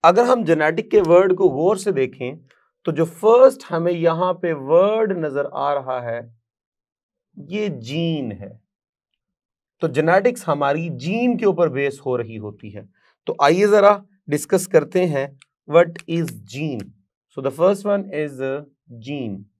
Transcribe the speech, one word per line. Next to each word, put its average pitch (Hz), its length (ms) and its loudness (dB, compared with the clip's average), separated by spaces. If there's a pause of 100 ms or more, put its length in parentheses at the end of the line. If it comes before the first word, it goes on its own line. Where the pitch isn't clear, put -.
अगर 185 220 6
हम 247 180 2
जेनेटिक 156 460 0
के 208 120 6
वर्ड 180 340 6
को 190 140 2
गौर 175 280 0
से 196 140 -4
देखें 135 440 -4 (500)
तो 165 60 -2
जो 156 120 0 (160)
फर्स्ट 247 500 6
हमें 170 220 -2
यहाँ 165 400 0 (100)
पे 175 100 -2
वर्ड 190 680 2
नजर 143 360 -4
आ 143 200 -2
रहा 131 260 -4
है 120 200 -6 (1160)
ये 196 320 -6
जीन 143 640 -4
है। 98 180 -16 (1300)
तो 165 60 -2
जेनेटिक्स 180 600 0
हमारी 147 400 -2 (180)
जीन 233 320 -2
के 220 80 -2
ऊपर 175 220 0
बेस 139 380 -4
हो 123 100 -2
रही 113 200 -8
होती 104 340 -14
है। 98 160 -18 (400)
तो 160 160 -6
आइए 175 260 4
जरा 202 280 6 (340)
डिस्कस 185 360 -2
करते 175 400 2
हैं 139 200 -4 (420)
what 170 280 4 (140)
is 165 200 -4 (220)
gene। 135 300 -8 (540)
So 139 60 -10
the 135 100 -2
first 196 340 0
one 202 180 -2 (120)
is 143 240 -6 (640)
gene। 113 400 -10 (160)